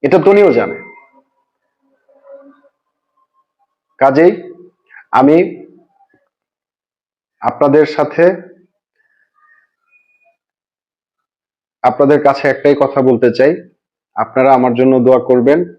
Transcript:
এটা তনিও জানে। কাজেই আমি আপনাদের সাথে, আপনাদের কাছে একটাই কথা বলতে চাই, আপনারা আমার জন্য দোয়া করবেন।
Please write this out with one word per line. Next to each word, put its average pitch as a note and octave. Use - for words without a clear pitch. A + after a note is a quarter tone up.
এটা C#3+
তনিও G3
জানে। A2+
কাজেই C#3
আমি C#3
আপনাদের D3
সাথে, D3+
আপনাদের C#3
কাছে C#3+
একটাই C#3
কথা C3+
বলতে B2
চাই, C#3
আপনারা C3
আমার B2+
জন্য C3
দোয়া B2+
করবেন। B2+